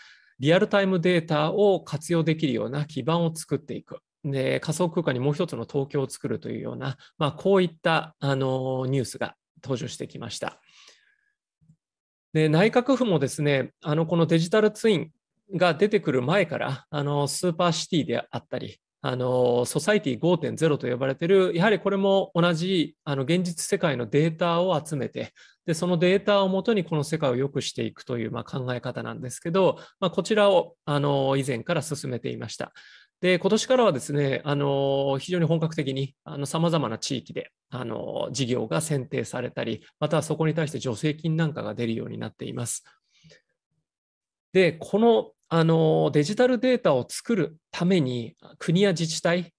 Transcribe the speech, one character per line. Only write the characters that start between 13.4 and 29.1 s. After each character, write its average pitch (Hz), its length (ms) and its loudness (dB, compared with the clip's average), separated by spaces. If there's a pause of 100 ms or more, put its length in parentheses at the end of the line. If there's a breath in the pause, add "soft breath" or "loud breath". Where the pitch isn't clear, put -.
ね、 143 400 0
あ 151 140 -2
の、 165 100 2
こ 170 140 0
の 165 80 4
デ 165 120 4
ジ 170 120 0
タ 220 100 4
ル 214 100 4
ツ 220 200 0
イ 185 80 4
ン - 120 -6 (440)
が 175 180 4
出 196 160 2
て 208 120 2
く 156 120 -2
る 127 80 2
前 170 240 2
か 156 140 -6
ら、 - 320 -6
あ 147 120 -4
の、 143 260 0
ス - 200 -2
ー 175 60 0
パ 175 140 2
ー 170 40 2
シ - 160 -4
テ - 100 0
ィ 131 60 0
で 117 260 -4
あ - 80 -6
っ - 80 -18
た 127 120 -8
り、 104 200 -14 (240)
あ 135 120 -2
の、 123 520 2
ソ - 120 -2
サ 208 160 2
イ 208 80 2
テ 143 80 -2
ィ 117 80 -4
五 175 180 2
点 123 200 -4
ゼ 156 120 2
ロ 143 100 0
と 123 120 -4
呼 123 60 -2
ば 131 100 -2
れ 135 80 0
て 165 120 -6
い - 20 0
る、 185 260 4
や 170 80 0
は 220 80 4
り 196 80 2
こ - 120 -2
れ 196 60 0
も 196 380 2
同 175 200 4
じ、 170 500 -2
あ 147 100 -4
の、 135 80 -2
現 170 220 0
実 175 200 -6
世 202 140 0
界 147 180 0
の 120 100 -4
デ 151 260 2
ー 160 40 -10
タ 170 260 0
を 170 220 0
集 160 120 -8
め 117 120 -4
て、 117 240 -10 (320 soft breath)
で、 170 100 0
そ 175 120 -4
の 180 100 2
デ 180 220 4
ー 196 60 -10
タ 202 180 4
を 190 60 2
も 190 160 0
と 233 100 2
に 196 80 0
こ 160 140 -4
の 147 80 0
世 156 140 -4
界 147 120 0
を 120 60 0
良 135 120 0
く 143 140 -4
し - 100 -6
て 117 120 -4
い 110 100 -6
く - 80 -20
と 123 160 -6
い 113 80 -4
う、 107 60 -6
ま 117 80 -6
あ、 113 40 -8
考 131 300 -8
え 123 60 -6
方 123 240 -8
な 117 80 -8